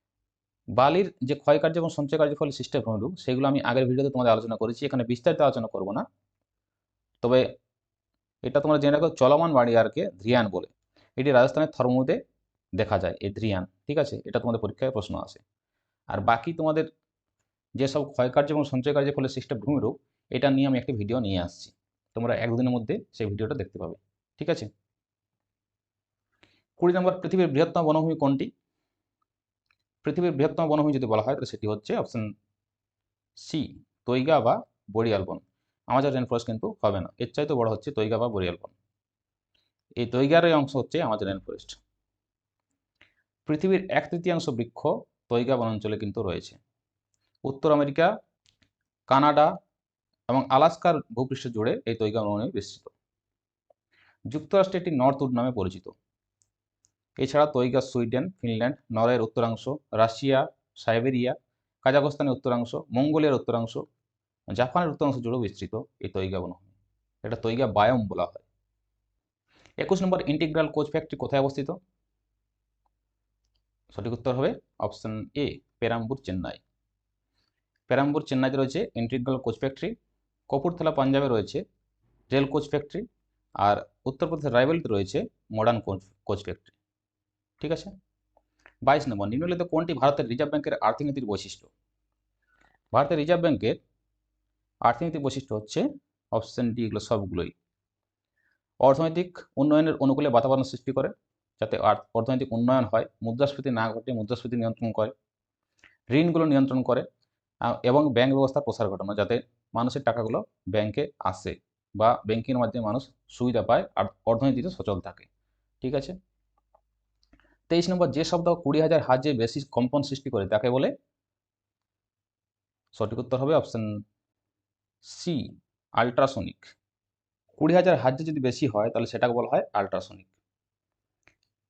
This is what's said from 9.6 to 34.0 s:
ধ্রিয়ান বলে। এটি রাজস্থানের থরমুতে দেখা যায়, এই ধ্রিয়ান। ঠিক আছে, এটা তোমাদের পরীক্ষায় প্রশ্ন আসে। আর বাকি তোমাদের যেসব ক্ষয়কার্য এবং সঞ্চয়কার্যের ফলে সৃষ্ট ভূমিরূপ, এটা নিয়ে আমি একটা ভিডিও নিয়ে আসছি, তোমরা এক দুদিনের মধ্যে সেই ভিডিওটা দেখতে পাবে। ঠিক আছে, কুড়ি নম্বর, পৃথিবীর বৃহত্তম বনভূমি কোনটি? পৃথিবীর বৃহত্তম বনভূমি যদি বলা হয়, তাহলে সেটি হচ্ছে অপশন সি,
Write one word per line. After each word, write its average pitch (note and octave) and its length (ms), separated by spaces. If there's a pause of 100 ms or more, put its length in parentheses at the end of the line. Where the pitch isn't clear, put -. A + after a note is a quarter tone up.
ধ্রিয়ান A2+ 300
বলে। F2+ 180 (500)
এটি C3+ 140
রাজস্থানের C3 380
থরমুতে C3 560 (500)
দেখা G#2 240
যায়, F2+ 220
এই G2+ 140
ধ্রিয়ান। G2+ 300 (220)
ঠিক D3 120
আছে, A2 260
এটা A2+ 160
তোমাদের A2+ 200
পরীক্ষায় G#2+ 300
প্রশ্ন G2 280
আসে। - 200 (680)
আর G#2 140
বাকি E3+ 320
তোমাদের D#3 320 (920)
যেসব C3+ 380
ক্ষয়কার্য C3 380
এবং D3 140
সঞ্চয়কার্যের C#3 500
ফলে C3+ 140
সৃষ্ট - 260
ভূমিরূপ, C3 460 (300)
এটা C3+ 200
নিয়ে C3+ 180
আমি C3 100
একটা B2 140
ভিডিও A2 280
নিয়ে F#2+ 200
আসছি, - 300 (440)
তোমরা A#2 220
এক A#2 140
দুদিনের B2 220
মধ্যে B2 400
সেই A2 140
ভিডিওটা G#2+ 280
দেখতে G2 240
পাবে। F2 160 (440)
ঠিক D#3 100
আছে, C3+ 200 (2000)
কুড়ি F3 180
নম্বর, F#3 260
পৃথিবীর F3+ 280
বৃহত্তম E3 360
বনভূমি D#3 320
কোনটি? C3+ 340 (1500)
পৃথিবীর E3 300
বৃহত্তম D#3 360
বনভূমি D3+ 240
যদি B2+ 140
বলা G#2+ 160
হয়, C3 120
তাহলে C3+ 120
সেটি - 200
হচ্ছে G#2 300
অপশন A2 360 (1040)
সি, - 480 (220)